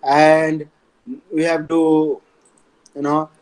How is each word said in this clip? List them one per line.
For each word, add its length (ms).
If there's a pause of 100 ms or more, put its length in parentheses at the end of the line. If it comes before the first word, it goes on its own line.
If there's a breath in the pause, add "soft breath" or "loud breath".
and 640 (640)
we 120
have 240
to, 520 (720)
you 80
know 280 (120)